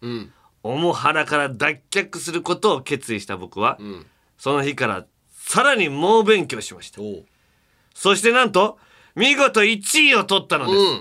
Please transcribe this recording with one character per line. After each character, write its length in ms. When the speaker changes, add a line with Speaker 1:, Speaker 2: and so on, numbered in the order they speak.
Speaker 1:
う 60
ん。 240
Speaker 2:
オ 120
モ 160
ハ 200
ラ 140
か 100
ら 120
脱 320
却 280
す 140
る 100
こ 140
と 200
を 60
決 320
意 60
し 60
た 100
僕 240
は、 180
Speaker 1:
う 60
ん。 200
Speaker 2:
そ 160
の 120
日 100
か 140
ら 180
さ 320
ら 140
に 120
猛 360
勉 240
強 120
し 140
ま 80
し 80
た。 100
Speaker 1:
お 40
う。 200
Speaker 2:
そ 220
し 60
て 100
な 140
ん 40
と、 300
見 220
事 260
一 460
位 80
を 80
取 180
っ 40
た 120
の 80
で 60
す。 40
Speaker 1:
う 60